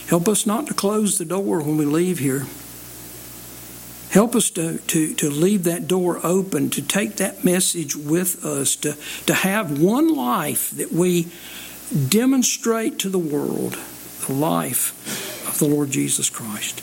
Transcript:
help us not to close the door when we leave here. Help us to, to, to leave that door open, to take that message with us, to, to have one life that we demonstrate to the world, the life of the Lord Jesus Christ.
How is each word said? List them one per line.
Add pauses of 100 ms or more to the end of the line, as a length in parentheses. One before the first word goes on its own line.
help
us
not
to
close
the
door
when
we
leave
here. (1700)
Help
us
to,
to,
to
leave
that
door
open,
to
take
that
message
with
us,
to, (300)
to
have
one
life
that
we (800)
demonstrate
to
the
world, (500)
the
life
of
the
Lord
Jesus
Christ.